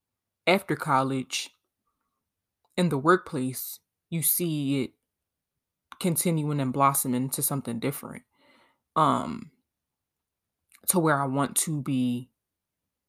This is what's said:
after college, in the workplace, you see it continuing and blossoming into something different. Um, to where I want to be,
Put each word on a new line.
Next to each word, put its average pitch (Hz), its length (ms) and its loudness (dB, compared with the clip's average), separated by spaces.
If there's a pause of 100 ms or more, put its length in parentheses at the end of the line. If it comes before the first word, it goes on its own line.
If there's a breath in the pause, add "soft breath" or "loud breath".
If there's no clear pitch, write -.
(460)
after 170 300 2
college, 135 760 -2 (1300)
in 180 120 4
the 143 100 2
workplace, 135 800 0 (300)
you 165 120 -2
see 143 600 0
it - 80 -4 (1120)
continuing 156 600 0
and 131 120 0
blossoming 135 520 2
into 139 180 -4
something 131 360 -2
different. - 440 -6 (720 soft breath)
Um, 131 540 0 (1400)
to 190 100 2
where 151 220 2
I 139 60 -2
want 135 300 -2
to 151 260 -2
be, 127 480 -2 (800)